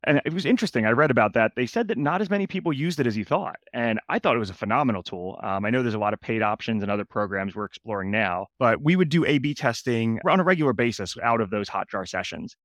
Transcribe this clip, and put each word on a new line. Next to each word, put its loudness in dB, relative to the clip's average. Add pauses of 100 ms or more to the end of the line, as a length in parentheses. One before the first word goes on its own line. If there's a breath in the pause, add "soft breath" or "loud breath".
And 2
it -2
was -4
interesting. 2
I 4
read 4
about 4
that. 4
They -2
said -2
that -2
not 0
as -2
many 0
people -2
used -2
it 2
as 0
you -2
thought. -2 (180)
And -2
I -2
thought 2
it 0
was -4
a -10
phenomenal 0
tool. -10
Um, -2
I 0
know 2
there's 0
a -2
lot 2
of -6
paid -2
options -2
and -4
other -2
programs -4
we're -8
exploring -6
now, 0 (100)
but 4
we 4
would 4
do 4
A 4
B -2
testing 0 (100)
on 4
a 2
regular 4
basis -2
out 2
of -2
those -4
Hotjar -6
sessions. -8